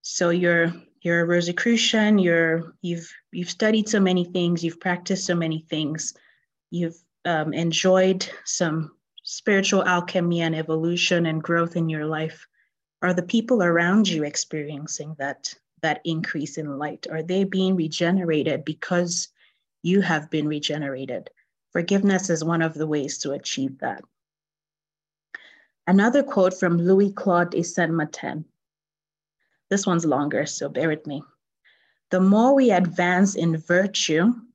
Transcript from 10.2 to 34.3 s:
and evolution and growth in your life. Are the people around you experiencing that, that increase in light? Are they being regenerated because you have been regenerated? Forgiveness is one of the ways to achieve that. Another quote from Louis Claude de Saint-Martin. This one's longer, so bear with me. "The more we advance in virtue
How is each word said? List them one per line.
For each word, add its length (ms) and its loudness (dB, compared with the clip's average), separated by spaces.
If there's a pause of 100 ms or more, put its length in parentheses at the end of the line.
and 160 -2
evolution 680 0
and 160 -2
growth 340 0
in 140 0
your 160 -4
life. 420 -6 (540)
Are 100 0
the 100 -2
people 400 0
around 460 4
you 160 -2
experiencing 920 -8
that, 360 -8 (280)
that 220 -2
increase 520 -6
in 220 -8
light? 320 -8
Are 120 -6
they 220 0
being 320 0
regenerated 880 0
because 640 -4 (540)
you 180 2
have 300 -2
been 180 -2
regenerated? 800 -6 (440)
Forgiveness 580 2
is 120 0
one 200 0
of 100 0
the 140 -4
ways 320 -2
to 140 -6
achieve 460 -6
that. 240 -6 (1800)
Another 360 6
quote 360 2
from 200 2
Louis 340 4
Claude 380 2
de 120 -2
Saint-Martin. 840 -4 (1300)
This 160 0
one's 180 2
longer, 420 0
so 220 -8
bear 200 -2
with 180 -4
me. 160 -8 (880)
"The 100 2
more 340 6
we 180 6
advance 640 2
in 200 0
virtue 760 2 (200)